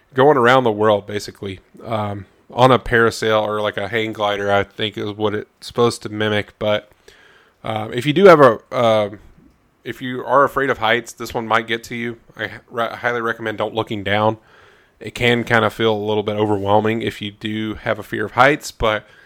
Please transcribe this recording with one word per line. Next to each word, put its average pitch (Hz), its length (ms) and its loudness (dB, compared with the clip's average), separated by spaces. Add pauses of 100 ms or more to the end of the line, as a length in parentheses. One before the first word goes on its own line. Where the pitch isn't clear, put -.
(120)
going 139 240 6
around 127 260 6
the 120 80 2
world, 104 360 2
basically. 101 520 -10 (240)
Um, 104 440 -6 (240)
on 127 200 4
a 120 80 4
parasail 110 640 0
or, 104 180 -4
like, 104 160 -4
a 101 120 -8
hang 110 240 -4
glider, 101 400 -2
I 101 100 4
think 107 340 -6
is 107 140 -6
what 104 240 -2
it's - 320 -12
supposed 120 360 -2
to 113 80 -12
mimic. 107 500 -4
But, 107 320 -4 (720)
um, 110 280 -8
if 123 140 -6
you 151 60 0
do 185 140 6
have 165 140 10
a, 123 360 4
um, 110 420 0 (640)
if - 180 -12
you 127 240 -8
are 131 200 4
afraid 135 260 -2
of 117 80 -2
heights, 113 340 0
this 117 220 -12
one 113 140 -6
might 113 180 0
get 113 180 -6
to 123 120 -12
you. 117 240 -8 (160)
I 110 100 -8 (260)
hi-, 117 220 -6
highly 120 280 -4
recommend 110 360 -6
don't 110 160 -4
looking 107 300 -6
down. 107 320 0 (640)
It - 160 -14
can 120 260 0
kind 113 220 2
of 104 80 0
feel 113 200 0
a 107 60 -2
little 107 240 -2
bit 104 140 -4
overwhelming 107 680 0
if 113 180 -6
you 101 120 -10
do 107 420 -8
have 107 240 -6
a 104 60 -14
fear 110 220 -6
of 98 60 -10
heights, 143 380 2
but, 107 340 -2 (220)